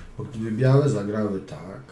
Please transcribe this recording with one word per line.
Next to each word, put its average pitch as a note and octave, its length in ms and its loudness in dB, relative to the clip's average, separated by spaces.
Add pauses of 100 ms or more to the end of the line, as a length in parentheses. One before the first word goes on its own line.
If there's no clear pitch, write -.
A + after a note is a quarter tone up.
(180)
Bo - 60 -10
gdyby A2+ 280 -6
białe C3 380 6
zagrały G#2 500 -2
tak, F2 420 -14 (100)